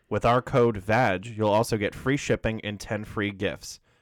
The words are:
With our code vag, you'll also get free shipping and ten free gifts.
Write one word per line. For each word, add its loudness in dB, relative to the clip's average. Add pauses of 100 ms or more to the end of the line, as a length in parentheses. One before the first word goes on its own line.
With 0
our 6
code 4
vag, 0
you'll 0
also 2
get -2
free 0
shipping -2
and -8
ten -6
free -4
gifts. -6 (220)